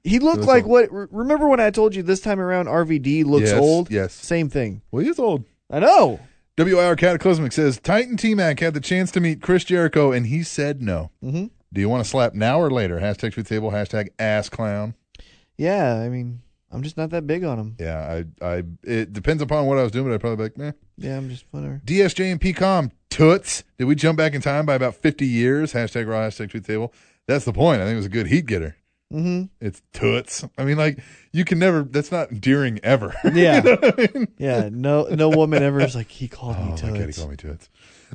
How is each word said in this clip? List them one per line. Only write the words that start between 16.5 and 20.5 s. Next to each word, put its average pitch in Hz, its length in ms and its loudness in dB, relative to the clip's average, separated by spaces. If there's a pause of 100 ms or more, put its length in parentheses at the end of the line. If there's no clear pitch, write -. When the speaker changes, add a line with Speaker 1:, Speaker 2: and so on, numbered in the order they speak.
Speaker 1:
I'm 127 120 -8
just 156 140 -10
not 160 140 -6
that 165 160 -6
big 170 160 -2
on 131 160 -4
him. 110 200 -10
Speaker 2:
Yeah, 82 440 -6 (180)
I, 87 40 -6
I, 87 180 -4 (200)
it 110 300 -6
depends 147 300 -2
upon 147 220 -2
what 139 120 0
I 131 60 2
was 113 80 -2
doing, 127 160 -4
but 120 60 -2
I'd 104 80 -2
probably 117 160 -4
be 110 60 -6
like, 110 140 -10